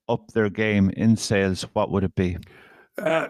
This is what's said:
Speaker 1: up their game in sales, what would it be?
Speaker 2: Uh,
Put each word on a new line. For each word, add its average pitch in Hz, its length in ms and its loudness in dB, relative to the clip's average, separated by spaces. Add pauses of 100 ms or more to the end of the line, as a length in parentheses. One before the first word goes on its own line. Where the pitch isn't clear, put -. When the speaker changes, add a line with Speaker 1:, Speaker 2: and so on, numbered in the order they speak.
Speaker 1:
up 117 240 -4
their 107 180 2
game 101 420 2
in 110 260 2
sales, 98 460 0 (100)
what - 180 0
would 95 140 0
it 87 100 -6
be? 90 220 0 (600)
Speaker 2:
Uh, 165 320 -2